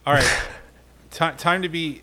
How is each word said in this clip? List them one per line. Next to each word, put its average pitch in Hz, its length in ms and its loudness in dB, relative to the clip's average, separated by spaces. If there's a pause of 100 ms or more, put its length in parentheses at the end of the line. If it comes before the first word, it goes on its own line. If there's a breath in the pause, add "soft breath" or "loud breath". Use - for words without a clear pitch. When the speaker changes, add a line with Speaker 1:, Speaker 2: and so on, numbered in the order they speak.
Speaker 1:
All 143 80 4
right. - 240 4 (380 loud breath)
Speaker 2:
<laughs> - 340 -20
Speaker 1:
Ti-, 165 280 -2
time 180 240 0
to 180 60 -2
be 160 340 -6